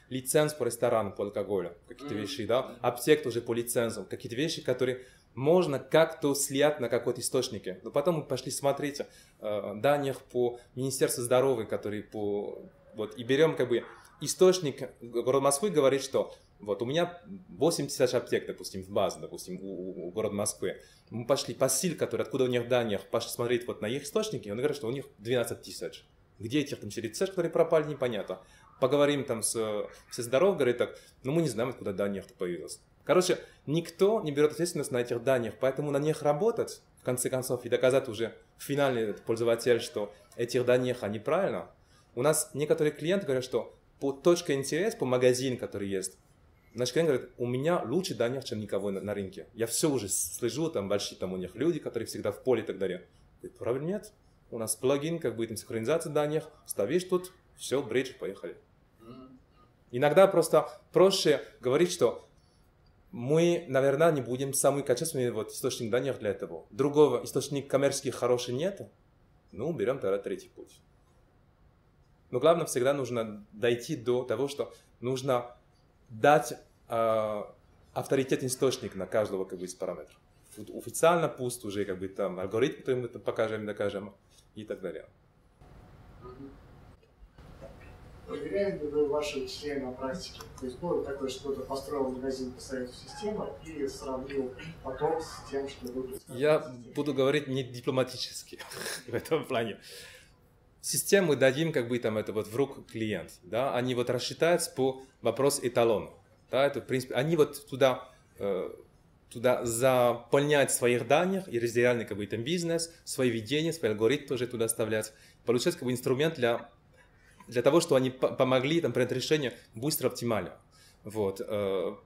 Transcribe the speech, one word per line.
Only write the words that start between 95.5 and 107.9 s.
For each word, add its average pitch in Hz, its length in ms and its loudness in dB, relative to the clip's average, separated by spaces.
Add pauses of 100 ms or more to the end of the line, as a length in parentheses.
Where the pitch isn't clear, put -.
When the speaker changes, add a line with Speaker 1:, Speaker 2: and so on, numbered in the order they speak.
Speaker 3:
тем, 135 180 -4
что 123 240 -10
вы 127 120 -6
представляете 123 380 -10
Speaker 1:
Я 151 180 6
Speaker 3:
систему? 123 340 -12
Speaker 1:
буду 147 180 -2
говорить 139 360 2
не 131 140 -2
дипломатически 123 1000 -4 (240)
<laughs> - 220 -10
в 110 80 -6
этом 143 300 -2
плане. 117 340 -2 (1000)
Систему 185 540 2
дадим, 135 380 2
как 127 160 0
бы, 120 100 0
там, 110 200 -2
это 104 160 -4
вот 104 120 -2
в 101 100 -10
руку 135 260 -2
клиент, 107 500 -6 (100)
да, 113 320 -2
они 123 200 0
вот 120 160 0
рассчитаются 160 600 0
по 131 320 -2 (200)
вопрос 131 400 2
эталона, 113 480 2 (400)
да, 131 160 2
это, 139 160 -4
в - 20 -20
принципе, 131 300 -4
они 156 220 2
вот 147 300 2
туда, 127 400 2 (320)